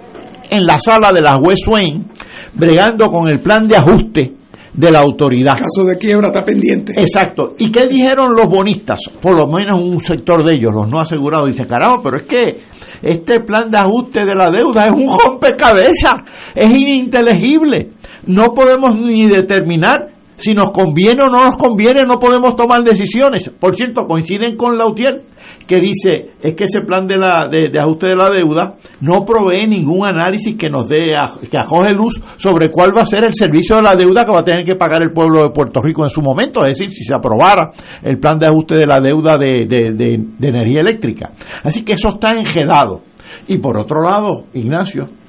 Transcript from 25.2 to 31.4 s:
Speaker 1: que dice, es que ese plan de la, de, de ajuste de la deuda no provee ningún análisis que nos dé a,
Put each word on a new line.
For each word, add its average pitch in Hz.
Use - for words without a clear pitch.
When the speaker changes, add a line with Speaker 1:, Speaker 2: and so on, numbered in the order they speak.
Speaker 1:
que 185
dice, 185
es 156
que 202
ese 196
plan 185
de 190
la, 180
de, 156
de 139
ajuste 160
de 185
la 190
deuda 165
no 180
provee 208
ningún 180
análisis 190
que 160
nos 143
dé 156
a, 139